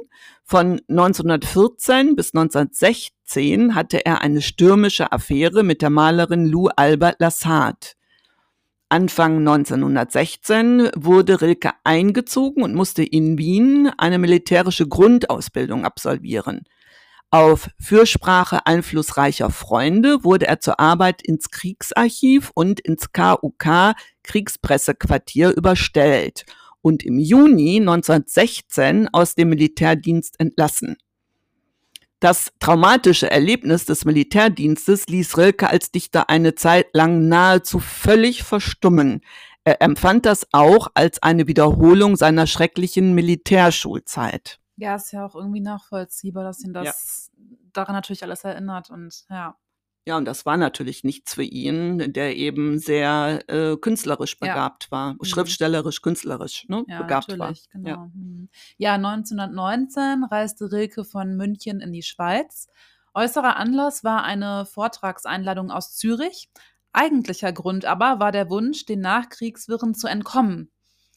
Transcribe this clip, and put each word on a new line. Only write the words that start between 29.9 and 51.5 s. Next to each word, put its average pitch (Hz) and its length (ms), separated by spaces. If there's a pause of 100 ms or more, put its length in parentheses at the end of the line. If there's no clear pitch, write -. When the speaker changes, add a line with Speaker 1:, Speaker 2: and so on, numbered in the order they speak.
Speaker 1:
entlassen. 160 560 (1200)
Das 175 400
traumatische 180 720
Erlebnis 151 560
des - 180
Militärdienstes 160 1000
ließ 175 320
Rilke 196 320
als - 220
Dichter - 380
eine 160 260
Zeit 175 380
lang 160 340
nahezu 180 500
völlig 226 640
verstummen. 175 800 (440)
Er - 180
empfand 185 420
das 208 260
auch 156 440
als - 260
eine 160 240
Wiederholung 165 720
seiner 156 320
schrecklichen 180 680
Militärschulzeit. 175 1500 (180)
Speaker 2:
Ja, 202 180
ist 202 160
ja 202 160
auch 202 80
irgendwie 202 260
nachvollziehbar, 196 840
dass 185 200
ihn 185 100
Speaker 1:
Ja. 180 120
Speaker 2:
das - 460 (420)
daran 196 200
natürlich 196 300
alles 180 200
erinnert 190 460
und 170 400
ja. 180 260 (500)
Speaker 1:
Ja, 165 100
und 151 80
das 123 220
war 151 100
natürlich 143 480
nichts - 300
für 147 100
ihn, 151 720